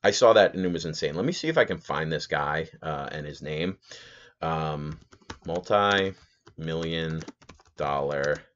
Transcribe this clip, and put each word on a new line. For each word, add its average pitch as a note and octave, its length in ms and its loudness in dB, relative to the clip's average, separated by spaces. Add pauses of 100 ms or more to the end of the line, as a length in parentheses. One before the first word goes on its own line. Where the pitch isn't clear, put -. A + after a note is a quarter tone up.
I G2+ 100 4
saw A2+ 200 8
that G2+ 220 8
and F#2 100 -2
it F2 80 0
was E2 140 -4
insane. D#2 280 -4
Let F#2+ 120 -2
me F3 60 -2
see D#3+ 160 -4
if D#3+ 100 2
I A#2 60 6
can F#2 140 -4
find D#2 320 -4
this D#2 160 -4
guy, D2+ 440 -2 (100)
uh, D2 300 -6
and D2+ 160 -10
his D2 160 -12
name. D#2 360 -4 (640)
Um, D#2 580 -4 (460)
multi-million E2 1800 -2 (540)
dollar C#2+ 640 -2 (160)